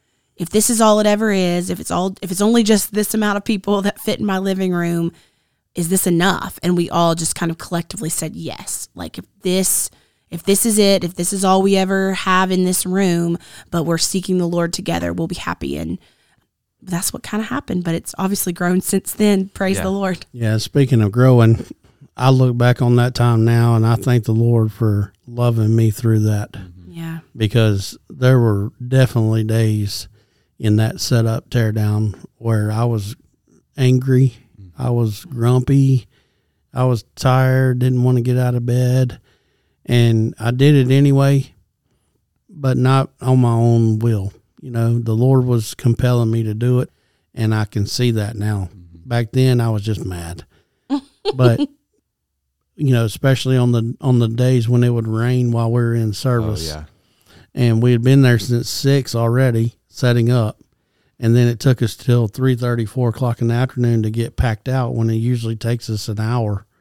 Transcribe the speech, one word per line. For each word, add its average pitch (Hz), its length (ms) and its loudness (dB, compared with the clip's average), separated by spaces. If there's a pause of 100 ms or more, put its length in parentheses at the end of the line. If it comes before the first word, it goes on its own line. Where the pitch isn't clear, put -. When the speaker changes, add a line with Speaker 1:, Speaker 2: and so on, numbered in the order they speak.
(360)
Speaker 1:
"If 165 140 -8
this 214 200 0
is 226 100 0
all 214 200 6
it 208 60 0
ever 208 260 2
is, 180 360 0
if 180 120 -8
it's - 100 -12
all, 180 320 -2
if 185 80 -10
it's 185 100 -6
only 226 220 4
just 208 320 2
this 208 200 -2
amount 208 240 -2
of 202 60 -8
people 202 380 -2
that 202 180 -4
fit - 200 -6
in 214 60 -4
my 190 120 -2
living 190 340 -2
room, 170 400 -2 (600)
is 170 140 -4
this 185 180 -2
enough?" 180 560 0
And 175 140 0
we 170 140 -2
all 170 260 0
just 165 180 -6
kind 170 160 -4
of 165 80 -10
collectively 185 500 -8
said, - 280 -8
"Yes." - 580 -12
Like, - 240 -14
if - 60 -16 (180)
this, 185 480 -2 (380)
if 175 140 -12
this 202 240 0
is 214 120 2
it, 196 260 2
if 175 100 -8
this 175 180 -4
is 190 120 -4
all 190 180 4
we 196 140 2
ever 190 380 0
have 185 360 0
in 185 140 2
this 180 200 -2
room, 175 540 0 (320)
but 170 140 -2
we're 165 140 -2
seeking 185 400 -2
the 175 100 -2
Lord 170 240 -2
together, 175 400 -6
we'll 170 160 -4
be 170 80 -10
happy. - 400 -8
And 180 220 -8 (840)
that's 180 280 -6
what - 100 -14
kinda 214 240 -6
happened, 185 380 -6
but 165 100 -4
it's - 240 -10
obviously 190 340 -4
grown 180 280 -2
since - 320 -4
then. 196 380 0
Praise 190 260 -4
Speaker 2:
Yeah. 190 80 -2
Speaker 1:
the 190 60 -4
Lord. 190 420 -4
Speaker 3:
Yeah, 113 240 0
speaking 127 440 2
of 101 120 2
growing, 120 520 6 (520)
I 127 140 2
look 127 280 4
back 120 240 2
on 123 140 4
that 120 180 2
time 117 300 2
now, 117 320 4
and 110 100 4
I 117 80 4
thank 120 300 0
the 110 100 0
Lord 113 380 2
for 101 400 -2 (140)
loving 117 500 0
me 113 160 4
through 110 280 0
that. 107 320 -2
Speaker 2:
Mm-hmm. 92 400 -18
Speaker 1:
Yeah. 165 260 -12 (180)
Speaker 3:
Because 107 600 0 (140)
there 127 300 2
were 104 320 0 (140)
definitely 117 580 2
days 107 640 -2 (500)
in 107 180 2
that 110 240 0
setup 113 500 -2
teardown 107 680 -2 (200)
where 107 340 -2
I 113 120 -2
was 110 300 -4 (640)
angry, 131 580 2 (260)
Speaker 2:
Mm-hmm. 92 220 -16
Speaker 3:
I 123 80 -2
was 117 360 -2
grumpy, 127 800 2 (680)
I 123 100 -2
was 123 200 -2 (100)
tired, 131 640 2
didn't 127 240 0
wanna 127 200 2
get 123 160 0
out 123 180 0
of 120 100 -4
bed, 127 540 0 (640)
and 117 520 2
I 117 120 -2
did 139 240 4
it 131 180 4
anyway, 139 640 2 (920)
but 135 280 -4
not 131 340 2 (100)
on 131 200 2
my 120 120 2
own 117 480 2
will. 107 320 -2 (280)
You 135 100 -14
know, 117 300 -2
the 113 140 -2
Lord 127 300 4
was 120 300 -2
compelling 120 560 0
me 113 140 -2
to 107 100 -4
do 123 240 0
it, 135 120 -4 (440)
and 110 180 0
I 107 120 0
can 101 220 -4
see 123 260 -2
that 107 240 -4
now. 101 360 -4
Speaker 2:
Mm-hmm. 85 360 -20
Speaker 3:
Back 120 240 -2
then, 131 280 2
I 117 100 0
was 110 120 -4
just 107 220 -6
mad. 87 400 -12 (440)
Speaker 1:
<laughs> 269 120 -4 (340)
Speaker 3:
But, 123 240 4 (1200)
you 139 160 2
know, 117 120 2
especially 131 520 0
on 123 160 2
the, 117 280 -2
on 131 180 2
the 117 100 2
days 123 400 0
when 120 160 2
it 123 60 2
would 113 160 -2
rain 120 460 -2
while 117 180 -2
we 120 100 0
were 117 140 0
in 110 180 -2
service. 107 600 -2
Speaker 2:
Oh, 76 60 -12
yeah. 76 60 -16 (720)
Speaker 3:
And 117 280 2
we 123 100 4
had 117 100 0
been 135 200 6
there 120 160 4
since 117 300 -4
six 139 460 -2
already 117 600 0 (140)
setting 120 420 0
up. 120 280 0 (600)
And 117 180 2
then 120 100 6
it 117 140 -2
took 123 220 2
us 110 120 -2
till 120 320 0
three 131 300 -2
thirty, 120 280 -4
four 120 260 -2
o'clock 120 300 -4
in 117 80 0
the 117 60 0
afternoon 120 480 0
to 107 80 -2
get 113 260 -6
packed 117 320 -2
out 127 260 -2
when 113 160 -2
it 113 60 -2
usually 113 380 -4
takes 117 340 -6
us 107 200 -6
an 104 100 -6
hour. 110 480 -4 (140)